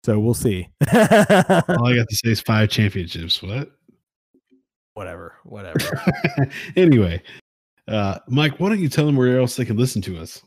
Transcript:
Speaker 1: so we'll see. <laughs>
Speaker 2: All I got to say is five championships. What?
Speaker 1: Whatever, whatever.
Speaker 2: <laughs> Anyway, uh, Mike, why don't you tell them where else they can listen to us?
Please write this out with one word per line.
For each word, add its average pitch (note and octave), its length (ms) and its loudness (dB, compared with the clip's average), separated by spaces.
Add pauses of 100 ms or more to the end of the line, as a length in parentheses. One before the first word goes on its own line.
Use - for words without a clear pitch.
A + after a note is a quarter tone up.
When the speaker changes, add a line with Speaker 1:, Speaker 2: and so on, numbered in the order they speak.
Speaker 1:
so G#2 140 2
we'll A2 160 2
see. F#2+ 340 -2 (120)
<laughs> - 120 2
Speaker 2:
All A3+ 60 4 (880)
I B2 100 2
got A2+ 120 0
to G#2 80 -6
say A2+ 160 -2
is G#2 80 -2
five A2 280 2
championships. F2 720 -4
What? A2+ 300 -10 (1200)
Speaker 1:
Whatever, F2 500 -16
whatever. - 580 -8 (340)
Speaker 2:
<laughs> - 400 -4
Anyway, A#2 460 4 (680)
uh, G2+ 300 -2 (100)
Mike, C#3 320 0
why F#3+ 80 0
don't G#3+ 120 0
you D#3+ 80 0
tell D3+ 180 0
them D3 100 2
where B2+ 240 4
else B2 160 -2
they B2+ 80 -4
can G#2+ 120 -2
listen B2 260 0
to F#2 160 -8
us? - 280 -18